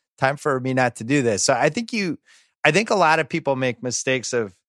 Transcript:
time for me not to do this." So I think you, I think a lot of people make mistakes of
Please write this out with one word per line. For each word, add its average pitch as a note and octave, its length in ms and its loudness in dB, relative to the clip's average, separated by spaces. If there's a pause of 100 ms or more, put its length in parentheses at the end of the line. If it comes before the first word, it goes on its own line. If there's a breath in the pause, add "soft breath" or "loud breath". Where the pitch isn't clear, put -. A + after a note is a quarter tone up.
(180)
time C3+ 180 0
for C3+ 240 -2
me C3 120 -4
not B2+ 240 2
to A2+ 80 -12
do C#3 160 2
this." A2+ 220 0
So C#3 100 2
I C3 160 2
think A#3 240 -6
you, G3 240 -2 (460 soft breath)
I D3+ 80 4
think G3+ 200 2
a A3+ 40 2
lot D#3+ 240 4
of D3+ 100 -2
people C#3+ 280 -2
make B2+ 260 -2
mistakes B2+ 500 -4
of A2 220 -4 (140)